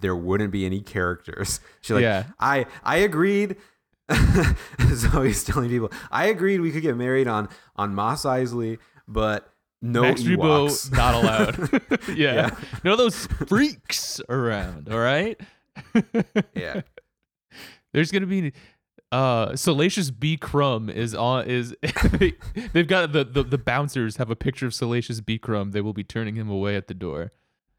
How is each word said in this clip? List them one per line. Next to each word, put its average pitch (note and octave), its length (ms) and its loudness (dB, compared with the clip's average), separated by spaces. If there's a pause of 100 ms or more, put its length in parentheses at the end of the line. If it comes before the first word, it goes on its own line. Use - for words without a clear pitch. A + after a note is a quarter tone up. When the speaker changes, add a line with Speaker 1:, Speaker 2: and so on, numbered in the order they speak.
Speaker 1:
there F#2 140 0
wouldn't F#2+ 360 0
be F#2+ 140 -2
any F#2+ 160 -2
characters." - 800 -4 (120)
<laughs> - 100 -20
She's - 140 -8
like, B2 80 4
Speaker 2:
Yeah. G#2 220 0 (140)
Speaker 1:
"I, C3 260 0 (180)
I D3 140 0
agreed." G3 580 0 (540)
<laughs> - 60 2 (800)
So A#2+ 260 2
he's A#2+ 220 0
telling B2 260 -2
people, A#2+ 220 0 (200)
"I D#3+ 160 2
agreed G3 320 2
we E3 120 0
could D#3 100 -4
get D3 160 0
married B2+ 300 2
on, G#2+ 200 0 (280)
on G2+ 200 -2
Mos A2 280 -2
Eisley, A#2+ 540 -2 (300)
but G#2+ 420 -2 (320)
no A#2+ 200 2
Speaker 2:
Max C3 220 4
Rebo, D3+ 460 4
Speaker 1:
Ewoks." C#3 220 -4
<laughs> C3 40 0
Speaker 2:
not B2 200 4
allowed. A2+ 920 0
<laughs> D3 80 -4
Yeah. D3 160 2
Speaker 1:
Yeah. D#3+ 160 2 (340)
Speaker 2:
None F3+ 100 2
of A3+ 40 4
those A#3+ 280 2 (220)
freaks - 720 0 (100)
around, G2+ 640 -2
all A2+ 80 0
right? D3 400 0 (540)
<laughs> - 640 0
Speaker 1:
Yeah. F3+ 260 -6 (1120)
Speaker 2:
There's D#3 180 0
gonna G3 160 0
be, F3+ 260 -2 (580)
uh, B2+ 440 2
Salacious D#3 560 0
B. D3 260 -2
Crumb C3 520 0
is A2 260 -4
on, B2 320 0
is, B2 320 -2
<laughs> - 960 0
they've E3+ 140 6
got E3+ 260 2
the, D3 100 4
the, B2+ 200 2
the B2+ 140 0
bouncers B2+ 600 -2
have A#2 120 -2
a A#2 60 -2
picture - 300 -4
of A#2 80 -4
Salacious A#2 480 -2
B. A2 160 -4
Crumb. G2+ 340 -4
They G#2 100 -2
will G#2 120 -4
be G2+ 100 -8
turning A2 320 -6
him A2 140 -6
away G2+ 260 -2
at F#2+ 120 -6
the - 60 -10
door. E2+ 380 -8 (480)